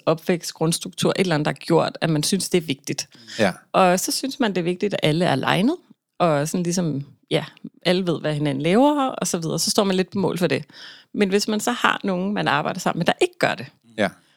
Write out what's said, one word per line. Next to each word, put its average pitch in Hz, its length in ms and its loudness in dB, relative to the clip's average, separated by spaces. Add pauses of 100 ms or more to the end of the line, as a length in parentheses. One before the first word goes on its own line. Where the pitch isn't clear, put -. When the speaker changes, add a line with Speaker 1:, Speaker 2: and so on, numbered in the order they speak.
Speaker 1:
opvækst, 165 480 -2
grundstruktur, 165 560 -2
et - 100 0
eller 180 140 0
andet, 147 120 0
der 147 60 0
har 139 40 -8 (100)
gjort, 160 340 2
at 160 100 0
man 151 120 0
synes, - 260 -2
det 180 100 2
er 170 80 -2
vigtigt. - 420 -6 (300)
Speaker 2:
Ja. 98 140 4 (200)
Speaker 1:
Og 185 280 4
så 294 120 -4
synes - 280 -4
man, 220 140 2
det 185 40 -2
er 180 60 0
vigtigt, 180 300 -2
at - 80 -4
alle 156 220 2
er - 80 2
alignet, 160 440 2 (420)
og 151 300 2
sådan 180 140 -2
ligesom, 170 420 -2 (260)
ja, 151 140 0 (420)
alle 185 200 2
ved, 165 140 0
hvad 151 140 -2
hinanden 143 280 -2
laver, 262 460 4
og - 180 -4
så 185 120 -2
videre. 160 200 -2
Så - 120 -2
står 185 140 2
man 190 120 0
lidt 180 140 0
på 202 80 -4
mål 170 200 0
for 180 80 0
det. 139 180 -2 (500)
Men 202 140 2
hvis 202 200 0
man 214 120 -2
så 247 120 0
har - 320 2
nogen, 190 300 -2
man 175 140 -2
arbejder 151 320 0
sammen - 180 -2
med, 165 80 -2
der - 140 4
ikke - 180 -2
gør - 160 0
det, 131 120 -10 (320)
Speaker 2:
Ja. 101 100 2 (280)